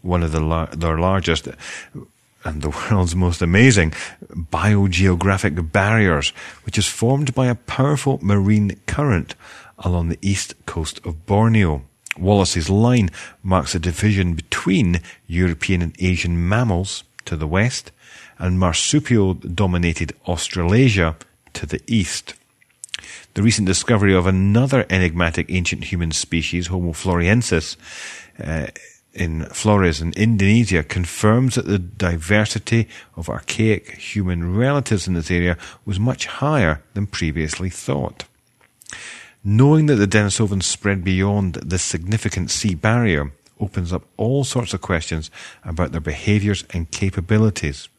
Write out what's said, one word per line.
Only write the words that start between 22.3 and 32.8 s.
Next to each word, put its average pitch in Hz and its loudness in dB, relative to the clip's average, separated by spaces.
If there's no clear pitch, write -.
The 101 0
recent 107 4
discovery 98 2
of 90 4
another 104 2
enigmatic 87 0
ancient 85 -4
human 85 -4
species, 82 -4
Homo 87 -2
floresiensis, 90 0
uh, 78 -6
in 80 -4
Flores 95 2
in 82 -4
Indonesia, 104 4
confirms 107 2
that 123 -2
the 98 2
diversity 98 0